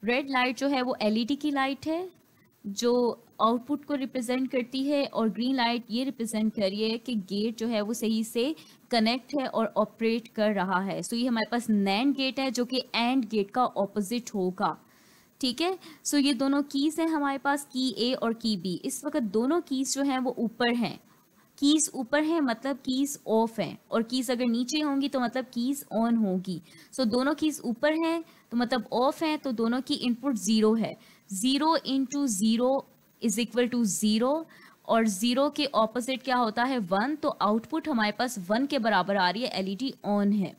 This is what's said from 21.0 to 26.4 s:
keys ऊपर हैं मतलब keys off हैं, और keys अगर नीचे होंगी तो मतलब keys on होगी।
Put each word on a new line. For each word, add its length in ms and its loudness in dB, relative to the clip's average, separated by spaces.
keys 380 4
ऊपर 280 0
हैं 180 2
मतलब 360 -2
keys 400 -2
off 320 2
हैं, 180 -4
और 120 2
keys 280 -2
अगर 160 0
नीचे 320 0
होंगी 300 0
तो 100 -2
मतलब 340 -2
keys 300 -2
on 240 2
होगी। 440 0